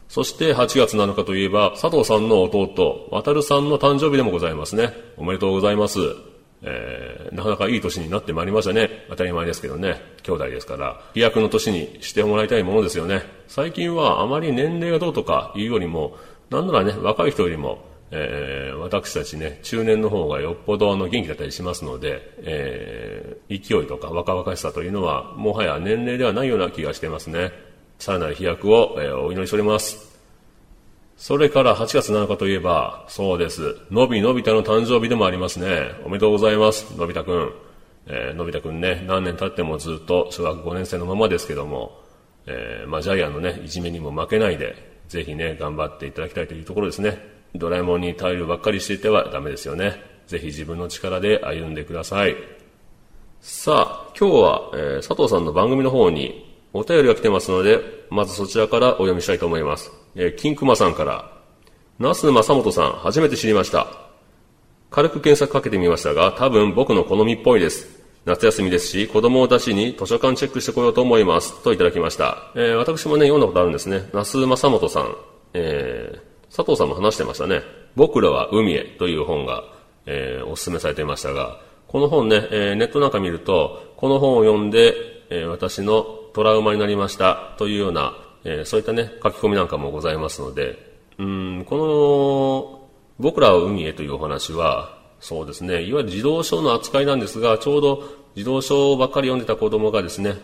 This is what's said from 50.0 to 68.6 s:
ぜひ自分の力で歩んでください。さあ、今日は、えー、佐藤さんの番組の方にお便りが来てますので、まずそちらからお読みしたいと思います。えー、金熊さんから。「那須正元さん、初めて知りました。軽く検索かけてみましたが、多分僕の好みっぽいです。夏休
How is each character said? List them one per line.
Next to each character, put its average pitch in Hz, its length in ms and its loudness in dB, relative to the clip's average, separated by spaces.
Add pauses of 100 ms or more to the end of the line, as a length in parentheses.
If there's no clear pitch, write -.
ぜ 87 100 -6
ひ 80 80 -8
自 76 180 -10
分 82 140 -8
の 87 80 -6
力 92 320 -6
で 104 260 2
歩 80 240 -6
ん 78 60 -8
で 76 100 -10
く - 80 -12
だ 82 120 -8
さ 98 240 0
い。 - 80 -2 (1040)
さ - 680 0
あ、 - 80 -20
今 202 140 2
日 156 60 6
は、 98 380 4
え - 20 -6
ー、 71 220 -4
佐 - 180 -4
藤 143 120 2
さ 101 120 4
ん 85 40 -2
の 78 80 -2
番 92 160 2
組 131 140 2
の 131 80 2
方 117 200 4
に - 460 -6 (160)
お 104 120 -4
便 165 180 4
り 131 60 6
が 110 80 4
来 - 40 -12
て 113 80 2
ま 98 120 4
す - 100 -6
の 92 140 2
で、 107 160 6 (280)
ま 101 160 0
ず 92 120 -6
そ 98 100 -4
ち - 100 -6
ら 107 120 4
か 117 100 2
ら 123 120 6
お - 80 0
読 92 180 2
み 87 40 -2
し - 60 -6
た 98 80 2
い 85 60 -2
と 87 60 -2
思 82 120 0
い 78 60 -2
ま 73 120 -2
す。 - 140 -16 (240)
え 90 140 -2
ー、 - 80 -4
金 151 180 -2
熊 135 220 4
さ 104 100 4
ん 85 80 2
か 78 100 -2
ら。 65 240 -6 (680)
「那 131 120 0
須 156 200 2
正 123 240 6
元 110 160 4
さ 80 160 2
ん、 64 60 0
初 107 280 -2
め 156 80 4
て 131 80 0
知 110 120 -2
り 110 40 4
ま 98 120 4
し - 80 -4
た。 - 160 2 (1000)
軽 151 200 4
く 156 100 -6
検 147 160 6
索 139 160 0
か 135 80 2
け 143 100 -6
て 101 80 0
み 87 100 4
ま 82 80 4
し - 80 -8
た 73 100 0
が、 85 240 6
多 127 100 2
分 104 240 4
僕 117 220 2
の 95 80 4
好 - 220 0
み 117 80 2
っ 110 60 0
ぽ 123 180 4
い 101 40 6
で 82 100 4
す。 - 300 -12 (260)
夏 92 200 2
休 107 160 4